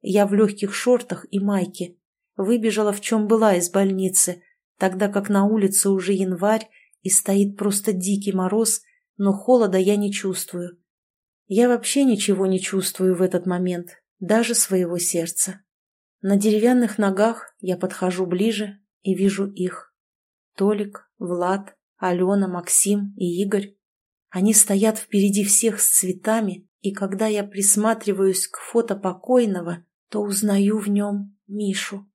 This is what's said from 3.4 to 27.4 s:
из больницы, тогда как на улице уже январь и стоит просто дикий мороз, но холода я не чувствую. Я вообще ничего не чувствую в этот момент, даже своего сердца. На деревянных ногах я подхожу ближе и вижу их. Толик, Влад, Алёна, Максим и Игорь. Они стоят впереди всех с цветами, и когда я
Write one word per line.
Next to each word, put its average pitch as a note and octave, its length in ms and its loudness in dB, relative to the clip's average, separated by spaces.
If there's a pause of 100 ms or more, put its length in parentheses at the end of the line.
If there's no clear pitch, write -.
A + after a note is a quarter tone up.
из F3 160 0
больницы, F#3+ 720 0 (340)
тогда F#3+ 320 0
как G3+ 180 -2
на G3+ 180 4
улице G3+ 440 2
уже F#3+ 240 0
январь F#3+ 560 0 (320)
и F#3+ 80 -4
стоит G3+ 480 2
просто G3+ 360 -2
дикий G3 380 -2
мороз, F#3+ 520 -2 (340)
но G3 160 2
холода G3 460 2
я G3 160 2
не G3+ 180 -2
чувствую. F3+ 640 -8 (720)
Я A#3 200 4
вообще A#3+ 360 0
ничего G3+ 420 2
не F#3 140 2
чувствую F#3 560 -2
в F3+ 80 0
этот F3+ 240 -2
момент, F3+ 420 -4 (300)
даже A3 340 0
своего F3+ 460 0
сердца. F3 600 -4 (600)
На G3 160 2
деревянных G#3+ 600 2
ногах G#3 600 0
я F#3 160 -4
подхожу F#3 520 -4
ближе G3+ 520 -2 (220)
и F#3+ 140 0
вижу G3 360 0
их. - 440 -8 (600)
Толик, G3+ 600 -2
Влад, F3+ 580 -4 (220)
Алёна, F#3 500 0
Максим G3+ 680 -2
и F3 240 -4
Игорь. G3+ 340 -4 (540)
Они G3 240 2
стоят G#3+ 460 2
впереди G3+ 440 0
всех G#3 360 0
с - 100 0
цветами, F#3 760 -2 (140)
и G3 100 -4
когда G3 340 -4
я G#3 180 -2